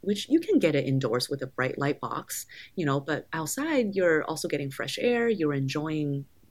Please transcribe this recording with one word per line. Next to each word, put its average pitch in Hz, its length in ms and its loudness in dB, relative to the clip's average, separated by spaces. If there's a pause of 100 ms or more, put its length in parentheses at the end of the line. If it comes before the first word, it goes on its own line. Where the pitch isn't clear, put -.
which 202 280 -2
you 311 100 6
can 339 200 4
get 156 160 4
it 135 100 2
indoors 127 420 2
with 139 140 -4
a 127 60 -4
bright - 320 -2
light 143 200 0
box, - 460 -8 (300)
you 170 100 0
know, 139 140 2
but 139 340 -4
outside 214 640 -2
you're 170 300 4
also 160 220 -4
getting 143 220 -4
fresh - 320 -8
air, 233 260 2
you're 160 280 2
enjoying 143 680 -2 (260)